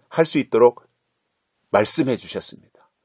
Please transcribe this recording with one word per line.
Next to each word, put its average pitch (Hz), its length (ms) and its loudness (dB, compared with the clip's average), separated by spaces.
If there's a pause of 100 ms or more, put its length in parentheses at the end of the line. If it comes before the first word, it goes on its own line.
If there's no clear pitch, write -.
할 165 180 -2
수 156 120 -4
있도록 120 480 2 (840)
말씀해 117 460 0
주셨습니다. - 720 -14 (180)